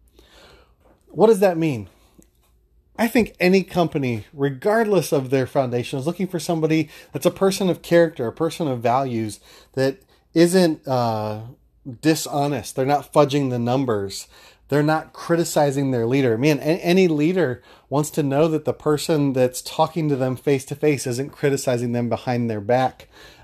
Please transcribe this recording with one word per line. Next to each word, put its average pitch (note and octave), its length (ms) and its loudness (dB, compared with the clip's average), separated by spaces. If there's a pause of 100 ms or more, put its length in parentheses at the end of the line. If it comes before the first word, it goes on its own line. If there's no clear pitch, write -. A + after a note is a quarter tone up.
(1080)
What G3 200 4
does A3 120 6
that F#3 180 4
mean? C#3 320 -2 (1040)
I A3 120 0
think A3 320 0
any F#3 240 4
company, C#3+ 680 -2
regardless F3 800 0
of C3 200 -2
their C3 160 0
foundation, B2 500 -2
is B2+ 80 -6
looking F3 220 -4
for F3 120 -6
somebody D#3 500 -2 (220)
that's - 140 -6
a F3 60 2
person F#3+ 400 0
of - 100 -4
character, D#3+ 460 2
a A2 60 -6
person D#3+ 340 -4
of B2+ 140 -4
values, A#2 580 -2 (340)
that C3+ 280 -2 (340)
isn't, E3+ 520 4
uh, A2 540 -2 (600)
dishonest. D3 760 -2
They're C3+ 100 -2
not C#3 260 -2
fudging C#3+ 380 2
the B2 100 -2
numbers. A#2 680 -2 (400)
They're C#3+ 140 0
not D#3 320 -2
criticizing D3 760 0
their A#2 160 0
leader. B2 320 2
Man, D3 180 2
a-, D3+ 240 -2
any F3+ 260 4
leader D3+ 540 0 (260)
wants D3 240 -2
to D#3+ 120 -2
know C#3 240 2
that D#3 180 -2
the B2 80 -2
person D3 600 0
that's B2+ 280 0
talking D#3 480 -2
to C#3 60 2
them C3 200 -2
face-to-face C#3+ 680 -2
isn't B2+ 240 -4
criticizing C3 600 -2
them A#2+ 180 -2
behind A#2+ 400 -2
their G#2+ 120 -6
back, B2 460 -2 (360)